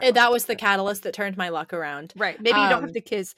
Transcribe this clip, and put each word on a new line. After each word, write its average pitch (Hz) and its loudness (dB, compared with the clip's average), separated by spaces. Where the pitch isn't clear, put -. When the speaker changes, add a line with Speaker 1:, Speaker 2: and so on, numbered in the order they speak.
Speaker 1:
Eh, 254 6
that 240 6
Speaker 2:
catalyst - -
Speaker 1:
was 233 0
Speaker 2:
for 247 -6
Speaker 1:
the 214 -2
Speaker 2:
it. - -12
Speaker 1:
catalyst 202 0
that - -6
turned 202 -6
my 180 -4
luck 160 -6
around. 151 -8
Speaker 2:
Right. 190 -4
Maybe 214 2
you 202 4
don't 180 2
have 170 -10
Speaker 1:
Um, - -18
Speaker 2:
to 226 -6
kiss 196 -8